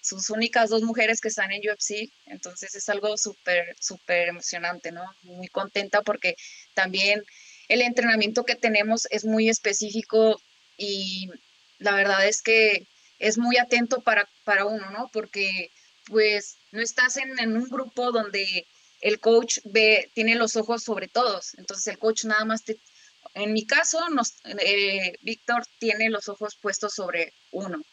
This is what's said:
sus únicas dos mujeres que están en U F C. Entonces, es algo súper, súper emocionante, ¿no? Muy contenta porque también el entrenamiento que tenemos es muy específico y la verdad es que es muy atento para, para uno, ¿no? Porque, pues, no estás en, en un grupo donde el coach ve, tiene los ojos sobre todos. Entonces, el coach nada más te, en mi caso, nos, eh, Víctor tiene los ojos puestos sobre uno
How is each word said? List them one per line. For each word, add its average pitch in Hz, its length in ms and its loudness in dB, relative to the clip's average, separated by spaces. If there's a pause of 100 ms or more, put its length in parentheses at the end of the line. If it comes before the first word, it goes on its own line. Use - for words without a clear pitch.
sus - 260 -6
únicas 226 400 2
dos 220 140 2
mujeres 226 400 0
que 220 60 -4
están 196 240 -4
en 202 140 -6
U 214 60 0
F 208 80 -6
C. 214 300 -6 (160)
Entonces, 190 480 -16
es 202 160 -10
algo 208 260 -2
súper, 180 640 -2
súper 175 480 -2
emocionante, 175 640 -6
¿no? 170 120 -12 (180)
Muy 180 260 -16
contenta 196 540 -2
porque 208 340 -2 (380)
también 196 480 2 (460)
el 233 120 4
entrenamiento 233 640 2
que 240 120 0
tenemos 220 540 2
es 214 140 -2
muy 220 240 4
específico 214 880 2 (380)
y 190 540 -6 (480)
la 202 160 0
verdad 196 320 4
es 214 160 0
que 214 440 4 (320)
es 214 200 2
muy 240 180 2
atento 240 460 2
para, 208 260 4 (160)
para 202 220 2
uno, 208 240 -6
¿no? 226 220 -8
Porque, 196 580 -4 (360)
pues, 208 500 2 (160)
no 208 80 -6
estás 247 360 0
en, 262 220 -6
en 226 180 0
un 247 120 -2
grupo 247 420 -4
donde 196 560 -2 (340)
el 214 200 0
coach 226 440 4
ve, 214 500 4
tiene 226 200 2
los 226 220 0
ojos 226 260 -2
sobre 196 240 -6
todos. 220 500 -2
Entonces, 190 300 -8
el 190 120 -6
coach 220 260 0
nada 214 200 0
más 220 200 -2
te, 220 120 -6 (580)
en 208 180 -2
mi 220 140 0
caso, 320 440 0
nos, 254 240 -2 (100)
eh, 196 760 0
Víctor 233 420 -4 (140)
tiene 220 320 0
los 208 180 -4
ojos 208 320 -8
puestos 208 340 -4
sobre 170 380 -4 (200)
uno 196 300 -8 (100)